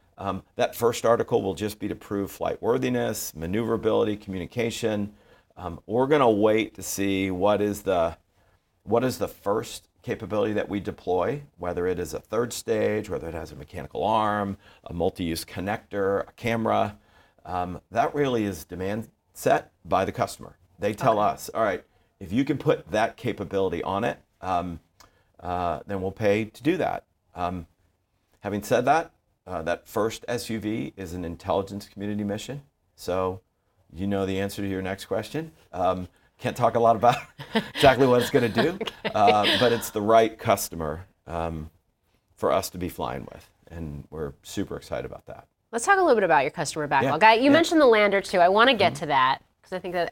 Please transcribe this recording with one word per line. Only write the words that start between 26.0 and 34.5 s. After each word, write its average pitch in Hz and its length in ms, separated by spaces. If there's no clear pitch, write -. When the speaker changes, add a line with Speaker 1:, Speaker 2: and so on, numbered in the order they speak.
Speaker 1:
we'll 95 100
pay 107 340
to - 180
do 170 140
that." - 260
Um, 87 320
having 101 240
said 127 220
that, 165 260
uh, 90 180
that 85 240
first 110 400
S 120 220
U 113 100
V 107 360
is 90 180
an 90 120
intelligence 98 640
community 104 360
mission. 110 380
So 95 460
you 92 140
know 98 180
the 95 140
answer 101 220